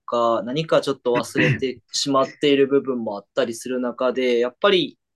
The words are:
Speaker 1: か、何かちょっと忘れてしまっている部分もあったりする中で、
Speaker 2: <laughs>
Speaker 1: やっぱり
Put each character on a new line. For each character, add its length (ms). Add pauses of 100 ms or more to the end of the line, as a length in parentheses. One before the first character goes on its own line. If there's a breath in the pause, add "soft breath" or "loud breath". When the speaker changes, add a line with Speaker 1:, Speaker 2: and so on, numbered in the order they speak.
Speaker 1:
か、 400
何 220
か 140
ち 100
ょ 40
っ 60
と 140
忘 240
れ 200
て 220 (100)
し 200
ま 120
っ 60 (120)
て 120
い 40
る 100
部 160
分 160
も 180
あ 60
っ 120
た 100
り 100
す 140
る 120
中 320
で、 260
Speaker 2:
<laughs> 20
Speaker 1:
や 100
っ 100
ぱ 100
り 280 (180)